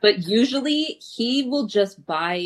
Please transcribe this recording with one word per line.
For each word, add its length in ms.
but 260
usually 720
he 280
will 240
just 380
buy 400